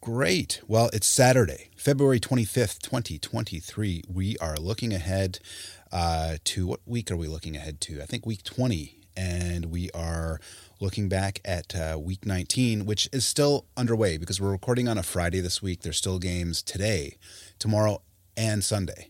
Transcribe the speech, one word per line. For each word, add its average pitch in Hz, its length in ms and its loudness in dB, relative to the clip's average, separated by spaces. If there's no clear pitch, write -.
Great. 139 680 0
Well, 113 240 6
it's 107 140 2
Saturday, 127 720 6
February 135 420 6
twenty-fifth, 117 640 2
twenty 117 360 -4
twenty-three. 101 880 -4
We 95 300 -2
are 78 220 -4
looking 110 340 -2
ahead, 95 460 0
uh, 80 540 0
to, 92 220 -2
what 64 180 -4
week 120 260 -6
are 92 60 -2
we 85 100 -4
looking 78 300 -8
ahead 73 240 -10
to? 73 220 -10
I - 20 -10
think 113 220 -8
week 113 160 -6
twenty, - 560 -2
and 87 540 -2
we 87 240 -4
are 82 460 -4
looking 98 300 -2
back 95 340 0
at, 87 320 -4
uh, 80 240 -2
week 90 280 -6
nineteen, 104 580 2
which 104 300 0
is 131 120 0
still 143 380 4
underway 113 400 2
because 85 200 -4
we're 98 120 0
recording 120 380 0
on 110 100 0
a 92 40 -2
Friday 87 380 0
this 87 220 -2
week. 92 180 -4
There's 80 160 -4
still 92 220 0
games 87 420 -2
today, 87 560 -2
tomorrow, 107 440 2
and 110 260 0
Sunday. - 480 -2